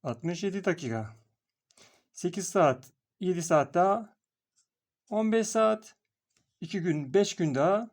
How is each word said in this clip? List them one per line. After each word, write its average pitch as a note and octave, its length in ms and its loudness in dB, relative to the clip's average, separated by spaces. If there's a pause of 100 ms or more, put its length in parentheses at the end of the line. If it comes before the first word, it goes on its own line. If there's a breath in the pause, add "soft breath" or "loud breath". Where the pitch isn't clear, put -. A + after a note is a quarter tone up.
altmış E3+ 420 -6
yedi G3 200 -4
dakika. A2+ 520 -4 (960 soft breath)
Sekiz F#3 360 -6
saat, D3+ 440 2 (280)
yedi F3+ 220 -2
saat D3 320 2
daha, G3 420 0 (960)
on A3 220 0
beş A3+ 140 2
saat, A3 500 0 (640)
iki F3+ 200 -6
gün, D3+ 340 -2
beş G3+ 220 2
gün D#3 180 0
daha G3 380 0